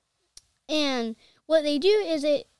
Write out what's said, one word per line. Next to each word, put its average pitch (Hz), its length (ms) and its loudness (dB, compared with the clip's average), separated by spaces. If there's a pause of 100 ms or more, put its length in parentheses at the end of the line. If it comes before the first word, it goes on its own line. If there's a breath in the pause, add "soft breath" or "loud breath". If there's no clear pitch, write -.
(680)
And 262 480 -2 (300 soft breath)
what 320 160 2
they 294 160 0
do 403 280 2
is 320 180 -4
it, 294 240 0 (120)